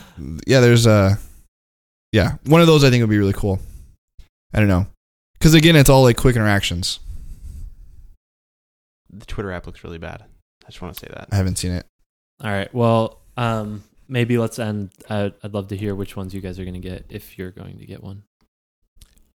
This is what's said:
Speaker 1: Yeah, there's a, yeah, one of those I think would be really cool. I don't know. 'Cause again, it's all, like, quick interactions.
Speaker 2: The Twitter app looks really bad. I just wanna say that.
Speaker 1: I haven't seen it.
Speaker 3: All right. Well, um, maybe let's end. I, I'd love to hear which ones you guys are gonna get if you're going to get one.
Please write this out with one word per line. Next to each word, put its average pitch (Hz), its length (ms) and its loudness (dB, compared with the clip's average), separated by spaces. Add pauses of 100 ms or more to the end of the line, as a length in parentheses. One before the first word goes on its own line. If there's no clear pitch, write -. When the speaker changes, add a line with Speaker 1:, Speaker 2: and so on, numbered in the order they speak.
(480)
Speaker 1:
Yeah, 127 140 4
there's 117 260 6
a, 104 320 4 (920)
yeah, 98 220 0 (120)
one 156 160 6
of 170 60 6
those 156 160 6
I 135 60 6
think 123 120 2
would 113 80 0
be 107 100 2
really 98 140 2
cool. 95 260 -4 (920)
I 110 60 -2
don't 107 100 2
know. 92 180 0 (520)
'Cause 156 140 6
again, 165 220 6
it's 139 140 6
all, 135 140 8
like, 120 140 4
quick 127 180 2
interactions. 101 640 -2 (2250)
Speaker 2:
The 101 120 -20
Twitter 101 260 -8
app 87 140 -10
looks - 180 -20
really 85 140 -14
bad. 82 260 -14 (420)
I - 20 -20
just - 140 -20
wanna 90 120 -14
say - 160 -18
that. - 220 -18
Speaker 1:
I 101 40 -2
haven't 92 220 -2
seen 90 140 -6
it. 90 140 -8 (580)
Speaker 3:
All 107 80 -6
right. 98 220 -6
Well, 117 460 0 (180)
um, 110 460 -6 (240)
maybe 120 300 -2
let's 113 220 -4
end. 104 320 -6 (180)
I, 101 240 -4 (100)
I'd 101 100 -14
love 98 160 -8
to 104 80 -8
hear 101 180 -6
which 98 200 -10
ones 92 180 -12
you 95 80 -12
guys 92 180 -12
are 92 60 -10
gonna 90 140 -12
get 90 300 -14
if - 280 -18
you're 92 140 -12
going 95 280 -18
to 104 60 -20
get - 180 -20
one. 101 200 -18 (1160)